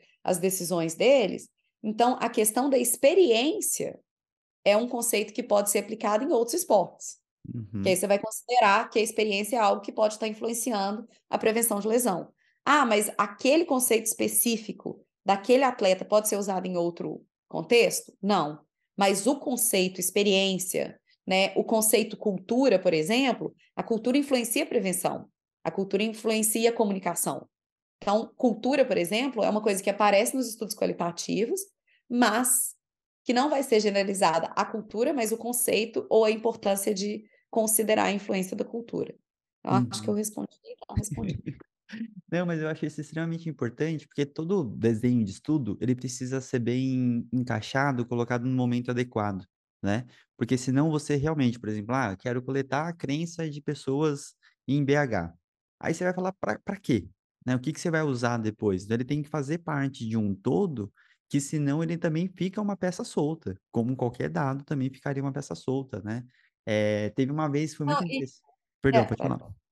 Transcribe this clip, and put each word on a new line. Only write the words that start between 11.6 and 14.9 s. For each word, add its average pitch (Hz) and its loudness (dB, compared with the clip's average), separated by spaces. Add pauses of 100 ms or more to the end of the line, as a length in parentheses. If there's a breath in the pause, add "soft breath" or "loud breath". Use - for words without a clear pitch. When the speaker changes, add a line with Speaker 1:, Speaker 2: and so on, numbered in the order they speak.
Speaker 1:
de 202 -4
lesão. 214 0 (360)
"Ah, 277 4
mas 214 2
aquele 262 2
conceito 247 2
específico - -2 (200)